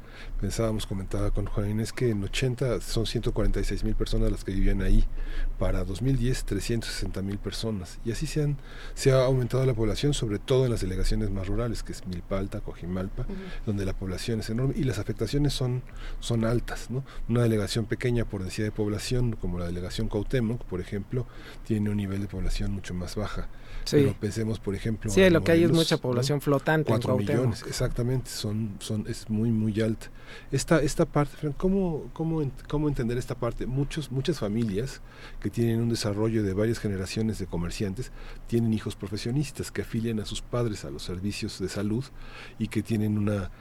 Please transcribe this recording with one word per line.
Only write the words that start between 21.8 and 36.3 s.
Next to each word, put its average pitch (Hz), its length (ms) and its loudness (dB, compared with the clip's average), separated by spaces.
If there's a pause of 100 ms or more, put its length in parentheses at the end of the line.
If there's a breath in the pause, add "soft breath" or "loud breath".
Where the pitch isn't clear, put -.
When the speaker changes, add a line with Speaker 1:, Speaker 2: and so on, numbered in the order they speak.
Speaker 1:
un 104 80 0
nivel 98 240 -2
de 101 80 -4
población 95 440 0
mucho 98 200 -6
más 87 240 -4
baja. - 320 -4 (360 loud breath)
Speaker 3:
Sí. - 120 2
Speaker 1:
Pero 139 240 6
pensemos, 107 400 -2
por 98 160 -2
ejemplo, 110 340 -2
Speaker 3:
Sí, 139 120 8
Speaker 1:
en 190 100 10
Speaker 3:
lo 160 100 6
que 165 100 4
hay 165 120 8
es 170 60 6
Speaker 1:
Morelos, 165 160 6
Speaker 3:
mucha 160 100 2
Speaker 1:
¿no? - 60 -4
Speaker 3:
población 131 380 2
flotante 147 520 2
en 110 60 4
Speaker 1:
Cuatro 107 180 2
millones, 104 240 2 (200)
Speaker 3:
Cuauhtémoc. - 80 -10
Speaker 1:
exactamente, 123 600 0
son, 107 480 -4
son, 107 300 -4
es - 220 -8
muy, 110 200 2
muy 110 300 2
alta. 110 220 0 (500 loud breath)
Esta, 143 300 4
esta 151 220 2
parte, - 320 0
Fran, 151 160 -4
¿cómo, 185 600 0
cómo 160 300 0
ent-, - 260 -4
cómo 151 200 0
entender 127 300 0
esta 123 160 -4
parte? 117 320 -2
Muchos, 139 460 -2
muchas 135 260 0
familias 110 600 0 (400 loud breath)
que 101 100 -2
tienen 113 300 2
un 120 80 2
desarrollo 110 540 2